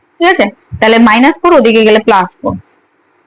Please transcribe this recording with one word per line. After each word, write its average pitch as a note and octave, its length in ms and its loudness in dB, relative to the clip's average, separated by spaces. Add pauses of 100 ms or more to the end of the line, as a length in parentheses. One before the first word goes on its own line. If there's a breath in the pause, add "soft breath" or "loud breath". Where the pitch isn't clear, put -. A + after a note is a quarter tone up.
(160)
ঠিক E4+ 160 -2
আছে? D4+ 120 -2 (360)
তাহলে A3+ 180 0
মাইনাস B3 440 2
ফোর, F4 120 0
ওদিকে A3+ 300 2
গেলে G#3+ 140 2
প্লাস G3+ 300 -2 (140)
ফোর। G3 120 -8 (720)